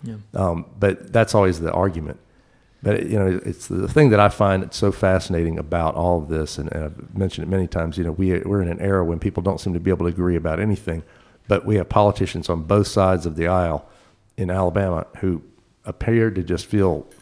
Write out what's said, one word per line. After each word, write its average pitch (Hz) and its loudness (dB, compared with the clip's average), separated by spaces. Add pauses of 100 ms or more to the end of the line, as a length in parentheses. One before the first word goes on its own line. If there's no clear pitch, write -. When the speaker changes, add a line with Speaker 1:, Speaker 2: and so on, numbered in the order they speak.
Speaker 1:
Yeah. 117 -12 (200)
Speaker 2:
Um, 85 -2 (120)
but 101 0
that's 113 2
always 92 2
the 82 -4
argument. 82 -2 (640)
But, - 0
you 107 0
know, 92 2
it's - -8
the 92 -4
thing 151 6
that 107 6
I 104 6
find 95 0
so 101 0
fascinating 85 0
about 80 -2
all 87 2
of 73 -10
this, 78 -4
and, 76 -6
and 78 -6
I've 76 -12
mentioned 92 -4
it 82 -4
many 92 0
times, 82 -4
you 90 0
know, 82 -2
we, 90 0
we're 101 0
in 87 -2
an 82 -4
era 98 2
when 82 -2
people 90 -4
don't 90 -2
seem 90 -4
to 87 -2
be 92 0
able 87 0
to 87 0
agree 87 0
about 80 -2
anything, 92 -4 (440)
but 101 0
we 107 2
have 92 0
politicians 101 2
on 82 -2
both 101 2
sides 92 2
of 80 -6
the 82 0
aisle 87 0 (520)
in 95 -2
Alabama 90 0 (120)
who 87 -2 (420)
appear 113 0
to 95 -4
just 85 -4
feel 95 0 (160)